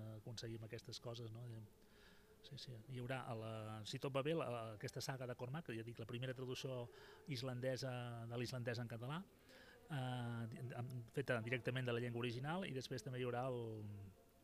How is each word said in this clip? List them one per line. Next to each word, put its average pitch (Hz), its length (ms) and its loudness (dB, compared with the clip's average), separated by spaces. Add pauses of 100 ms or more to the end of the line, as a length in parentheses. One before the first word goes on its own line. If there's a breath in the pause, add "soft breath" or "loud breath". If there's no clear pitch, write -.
(200)
aconseguim 113 480 -4
aquestes 113 340 -6
coses, 117 320 -4
no? 117 140 -8
Diguem, 110 180 -6 (800 loud breath)
sí, 135 200 -8
sí. 123 120 -6 (160)
Hi 123 80 0
haurà, 127 240 2
a 127 80 0
la, 110 180 0 (380)
si 139 80 -2
tot 135 160 2
va 135 80 6
bé, 156 160 6
la, 135 100 4 (280)
aquesta 127 260 -2
saga 131 240 0
de 120 80 0
Cormac, 127 320 -2
que 120 80 0
ja 113 120 0
dic, 117 120 -6
la 113 120 -4
primera 123 240 0
traducció 127 500 0 (500 loud breath)
islandesa, 127 600 2 (360)
de 120 80 0
l'islandès 120 400 2
en 120 120 0
català, 120 280 0 (720 loud breath)
eh, 123 600 2
di-, 123 160 -2 (480)
feta 127 280 6
directament 123 480 4
de 117 60 6
la 117 100 4
llengua 117 160 2
original, 139 460 2
i 139 80 0
després 127 260 0
també 127 200 -2
hi 127 40 4
haurà 123 240 4
el, 113 320 0 (600)